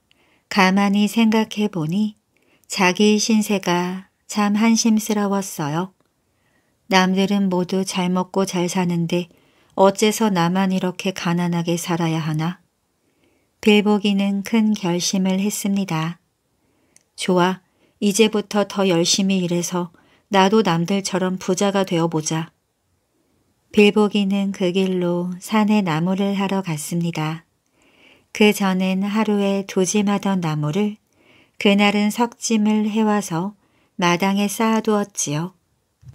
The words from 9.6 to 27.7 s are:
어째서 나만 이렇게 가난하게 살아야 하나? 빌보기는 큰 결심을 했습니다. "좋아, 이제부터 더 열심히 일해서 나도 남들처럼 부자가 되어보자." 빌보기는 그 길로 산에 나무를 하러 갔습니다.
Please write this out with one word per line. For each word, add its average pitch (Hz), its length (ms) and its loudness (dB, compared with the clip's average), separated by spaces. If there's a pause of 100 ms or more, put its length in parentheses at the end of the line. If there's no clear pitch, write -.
어째서 208 560 2
나만 185 400 0
이렇게 185 400 -4
가난하게 175 680 -2
살아야 165 400 -2
하나? 160 420 -4 (1040)
빌보기는 202 800 2
큰 214 320 0
결심을 185 680 -2
했습니다. 196 800 -4 (1000)
"좋아, 180 460 0 (380)
이제부터 208 680 0
더 196 220 0
열심히 185 480 2
일해서 175 540 -4 (380)
나도 196 340 4
남들처럼 185 760 -2
부자가 196 460 0
되어보자." 165 640 -2 (1200)
빌보기는 202 800 2
그 185 200 -2
길로 180 580 -2 (100)
산에 214 440 0
나무를 185 560 -2
하러 196 240 -2
갔습니다. 160 840 -6 (840)